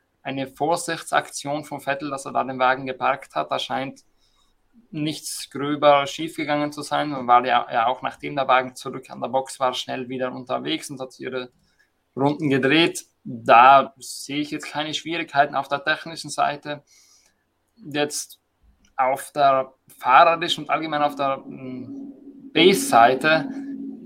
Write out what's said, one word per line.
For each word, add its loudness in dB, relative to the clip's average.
eine -6
Vorsichtsaktion -4
von -10
Vettel, -4
dass -8
er -10
da 0
den -6
Wagen 2
geparkt -4
hat. -4
Da -2
scheint -8
nichts -8
gröber 4
schiefgegangen -4
zu -10
sein. -4
Man -8
war 6
ja, 2
ja 0
auch, -2
nachdem -8
der 0
Wagen 2
zurück -12
an -14
der -6
Box -4
war, 0
schnell -8
wieder -6
unterwegs -8
und -12
hat -14
ihre -10
Runden 0
gedreht. 2
Da 8
sehe -8
ich -6
jetzt -8
keine -6
Schwierigkeiten -2
auf -4
der -4
technischen -4
Seite. -4
Jetzt -6
auf -2
der 2
fahrerischen 4
und -8
allgemein -2
auf 0
der, -2
mm, -14
Base-Seite, 4